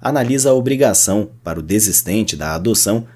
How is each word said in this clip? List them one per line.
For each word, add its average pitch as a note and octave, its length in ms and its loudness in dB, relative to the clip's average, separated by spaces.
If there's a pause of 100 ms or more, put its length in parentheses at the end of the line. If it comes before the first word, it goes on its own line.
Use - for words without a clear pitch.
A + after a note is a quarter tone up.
analisa C3+ 500 0
a C3 40 6
obrigação, B2 760 2 (140)
para E2 160 -6
o - 20 -6
desistente G2 720 0
da D2+ 180 -6
adoção, G#2 640 0